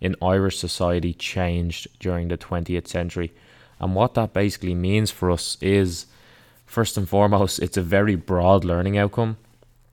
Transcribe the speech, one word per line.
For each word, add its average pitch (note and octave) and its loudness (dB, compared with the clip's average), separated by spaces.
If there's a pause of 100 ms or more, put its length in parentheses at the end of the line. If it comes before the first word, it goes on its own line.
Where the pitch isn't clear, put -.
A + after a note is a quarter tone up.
in F#2 -2
Irish F#2+ 2
society F2 -2
changed F2 -4 (100)
during F2 -4
the E2+ -4
twentieth F2 -4
century. F2 -4 (480)
And F#2 -2
what A#2 2
that A2+ 0
basically F#2+ -2
means G2+ 0
for - -2
us - -2
is, F#2+ 0 (600)
first - -2
and G2 -4
foremost, G2+ 4
it's - -2
a G2 0
very G2 2
broad F2+ 4
learning F2+ 0
outcome. A2 0 (560)